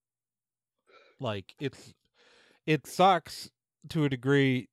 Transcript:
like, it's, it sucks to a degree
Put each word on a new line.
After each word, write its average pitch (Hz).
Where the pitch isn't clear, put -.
like, 107
it's, -
it 156
sucks -
to 156
a 143
degree 135